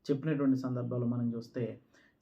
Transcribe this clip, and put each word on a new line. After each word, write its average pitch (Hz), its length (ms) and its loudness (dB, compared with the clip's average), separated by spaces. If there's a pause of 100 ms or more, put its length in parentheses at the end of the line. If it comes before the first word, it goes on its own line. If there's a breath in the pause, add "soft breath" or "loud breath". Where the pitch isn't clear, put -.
(100)
చెప్పినటువంటి 139 460 2
సందర్భాలు 123 480 -2
మనం 120 300 0
చూస్తే, 113 460 -6 (420 soft breath)